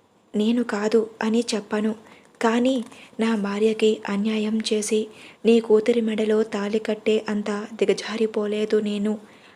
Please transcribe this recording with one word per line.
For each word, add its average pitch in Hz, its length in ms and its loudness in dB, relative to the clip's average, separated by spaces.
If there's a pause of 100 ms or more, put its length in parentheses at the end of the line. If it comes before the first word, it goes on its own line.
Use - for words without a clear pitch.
(340)
నేను 226 300 0
కాదు 220 360 0 (220)
అని 220 200 0
చెప్పను, 214 500 -4 (500)
కానీ 240 360 2 (420)
నా 226 160 2
భార్యకి 214 540 2 (200)
అన్యాయం 214 500 -2
చేసి 214 400 -2 (440)
నీ 226 160 6
కూతురి 226 420 2
మెడలో 220 420 0
తాళి 208 360 -2
కట్టే 214 360 0 (140)
అంత 208 220 -2 (220)
దిగజారిపోలేదు 214 1080 0
నేను" 208 340 -2 (420)